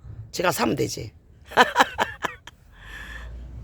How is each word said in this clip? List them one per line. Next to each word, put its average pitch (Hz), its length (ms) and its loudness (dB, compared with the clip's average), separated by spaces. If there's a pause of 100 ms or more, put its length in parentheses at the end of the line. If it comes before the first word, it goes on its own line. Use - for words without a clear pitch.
(320)
지가 180 200 2
사면 226 240 2
되지. 120 360 -2 (380)
<laughs> - 320 6 (1800)